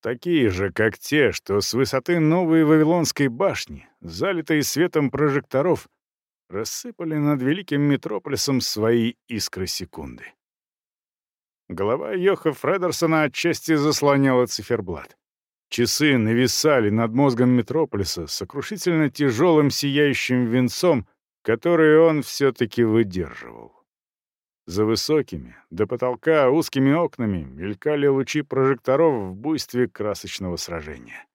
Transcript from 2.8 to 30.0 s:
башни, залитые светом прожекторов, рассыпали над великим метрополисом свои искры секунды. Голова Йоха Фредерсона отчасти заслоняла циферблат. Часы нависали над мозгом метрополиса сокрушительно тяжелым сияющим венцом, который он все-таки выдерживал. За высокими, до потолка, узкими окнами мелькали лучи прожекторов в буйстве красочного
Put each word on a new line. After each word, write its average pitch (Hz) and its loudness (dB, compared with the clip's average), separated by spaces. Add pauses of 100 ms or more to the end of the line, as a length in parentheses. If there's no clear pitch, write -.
башни, 123 -4 (100)
залитые 160 -2
светом 156 0
прожекторов, 143 -2 (640)
рассыпали 156 -8
над 147 2
великим 147 -2
метрополисом 127 -2
свои 117 0 (140)
искры 95 -6
секунды. 69 -12 (1400)
Голова 107 -2
Йоха 180 0
Фредерсона 160 0
отчасти 160 -2
заслоняла 139 2
циферблат. 101 -6 (520)
Часы 135 2
нависали 120 2
над 110 0
мозгом 127 2
метрополиса 110 -2
сокрушительно 151 -2
тяжелым 147 2
сияющим 135 0
венцом, 127 0 (360)
который 156 4
он 160 4
все-таки 123 0
выдерживал. 82 -2 (960)
За 98 0
высокими, 107 -2 (140)
до 95 -2
потолка, 127 2
узкими 139 2
окнами 113 -2
мелькали 101 -4
лучи 135 0
прожекторов 131 0
в 92 -12
буйстве 123 -4
красочного 95 -8